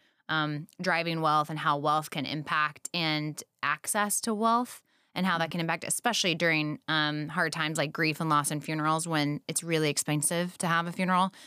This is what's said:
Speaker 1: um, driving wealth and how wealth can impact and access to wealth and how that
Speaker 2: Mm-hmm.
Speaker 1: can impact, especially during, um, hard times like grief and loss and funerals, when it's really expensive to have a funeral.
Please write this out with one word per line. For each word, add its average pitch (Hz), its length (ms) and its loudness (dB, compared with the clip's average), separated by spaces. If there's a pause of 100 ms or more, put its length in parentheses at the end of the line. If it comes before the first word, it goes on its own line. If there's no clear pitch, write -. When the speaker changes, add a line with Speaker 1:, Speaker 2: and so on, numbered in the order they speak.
(300)
Speaker 1:
um, 151 380 -2 (140)
driving 170 380 0
wealth 151 300 2
and 156 100 -4
how 147 180 2
wealth 151 320 0
can 143 160 -4
impact 151 680 -2
and 151 500 -2 (180)
access 208 600 -2
to 226 120 -2
wealth 226 480 0 (340)
and 185 120 2
how 175 100 2
that 165 80 2
Speaker 2:
Mm-hmm. 156 60 -6
Speaker 1:
can 175 80 -2
impact, 165 240 -2
especially - 500 0
during, 156 540 2
um, 151 400 0
hard 160 260 -2
times 156 240 -2
like 151 160 0
grief 156 260 0
and 165 120 0
loss 147 180 4
and 151 140 -4
funerals, 156 440 0
when 147 400 0
it's - 160 -2
really 160 260 2
expensive 160 680 -2
to - 80 -4
have 170 220 2
a 175 40 -6
funeral. 185 400 2 (160)